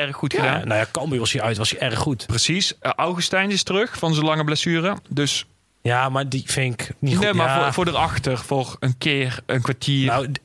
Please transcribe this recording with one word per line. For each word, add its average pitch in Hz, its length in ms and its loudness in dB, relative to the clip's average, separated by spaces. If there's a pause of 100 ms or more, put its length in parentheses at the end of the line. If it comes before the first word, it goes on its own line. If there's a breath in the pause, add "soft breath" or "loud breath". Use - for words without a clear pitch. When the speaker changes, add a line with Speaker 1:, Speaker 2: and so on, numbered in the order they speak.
Speaker 1:
erg 139 80 -8
goed - 160 -4
Speaker 2:
Ja, - 80 0
Speaker 1:
gedaan. 131 280 0
Speaker 2:
nou 107 120 2
ja, 110 120 2
Cambuur 143 280 -2
was 113 140 0
hij 127 80 -2
uit, 110 160 0
was 107 140 0
hij - 80 -6
erg 123 200 -2
goed. 135 260 -2
Speaker 1:
Precies. 156 540 0
Eh, 131 160 -2
Augustijn 180 560 0
is 190 120 0
terug 202 340 0
van 165 160 2
zijn 151 120 2
lange 156 180 2
blessure. 165 520 0 (140)
Dus 143 360 -2 (400)
Speaker 2:
Ja, 123 240 2
maar 135 200 -2
die 127 160 -4
vind 127 360 -2
ik - 80 -8 (100)
niet 147 200 2
Speaker 1:
Nee, 208 80 2
Speaker 2:
goed. 196 100 2
Speaker 1:
maar 165 100 4
Speaker 2:
Ja. 135 160 2
Speaker 1:
voor, 139 100 0
voor 180 200 2
erachter, 135 440 0
voor 131 420 -4
een 127 180 0
keer, 139 480 0
een 127 160 0
kwartier. 135 440 0
Speaker 2:
Nou, 127 260 0
d-, 135 140 -4